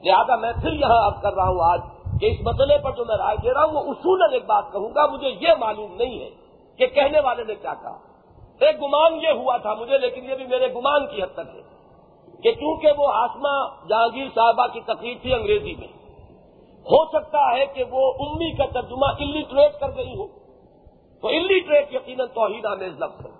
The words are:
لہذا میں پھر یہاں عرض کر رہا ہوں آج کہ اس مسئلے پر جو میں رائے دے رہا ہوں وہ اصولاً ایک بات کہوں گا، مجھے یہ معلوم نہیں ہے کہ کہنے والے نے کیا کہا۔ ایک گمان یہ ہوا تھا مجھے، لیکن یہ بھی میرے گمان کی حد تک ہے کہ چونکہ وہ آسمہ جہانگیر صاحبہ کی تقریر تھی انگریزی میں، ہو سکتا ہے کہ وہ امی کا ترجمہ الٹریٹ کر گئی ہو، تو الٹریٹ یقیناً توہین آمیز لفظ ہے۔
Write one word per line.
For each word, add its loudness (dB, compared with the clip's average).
لہذا 4
میں -4
پھر -2
یہاں 4
عرض -4
کر 0
رہا 0
ہوں 0
آج 0
کہ 0
اس 0
مسئلے 2
پر -4
جو -6
میں -2
رائے -2
دے 0
رہا 4
ہوں 0
وہ 0
اصولاً 2
ایک -2
بات 0
کہوں -6
گا، 4
مجھے -4
یہ 4
معلوم -6
نہیں -6
ہے -14
کہ 4
کہنے 2
والے -2
نے -8
کیا -10
کہا۔ -16
ایک 4
گمان 4
یہ 2
ہوا 0
تھا -4
مجھے، 0
لیکن -4
یہ -4
بھی -10
میرے 0
گمان 0
کی -8
حد -8
تک -12
ہے -20
کہ 4
چونکہ 0
وہ 2
آسمہ -2
جہانگیر 0
صاحبہ 4
کی -8
تقریر -6
تھی 0
انگریزی 0
میں، -18
ہو 6
سکتا 0
ہے 0
کہ -6
وہ 2
امی -6
کا 0
ترجمہ -2
الٹریٹ 0
کر -6
گئی -8
ہو، -8
تو -4
الٹریٹ 2
یقیناً -6
توہین -4
آمیز -6
لفظ -12
ہے۔ -18